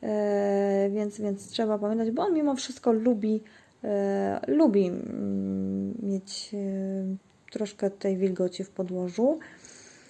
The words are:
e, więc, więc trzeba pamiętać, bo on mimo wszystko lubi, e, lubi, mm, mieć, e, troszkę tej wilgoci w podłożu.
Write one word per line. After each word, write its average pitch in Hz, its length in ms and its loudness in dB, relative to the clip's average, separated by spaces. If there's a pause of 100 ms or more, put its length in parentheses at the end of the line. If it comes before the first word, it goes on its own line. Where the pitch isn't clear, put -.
e, 202 880 2
więc, 208 280 -2
więc 202 280 -4
trzeba 214 300 0
pamiętać, 220 320 0
bo 277 120 -2
on 381 120 2
mimo 294 200 2
wszystko 254 380 0
lubi, 220 500 2 (420)
e, 196 640 0
lubi, 233 400 4
mm, 190 1160 -2
mieć, 196 520 -6
e, 190 600 -4 (360)
troszkę 202 380 -2
tej 196 260 -2
wilgoci 185 480 0
w - 60 -14
podłożu. 185 680 0 (720)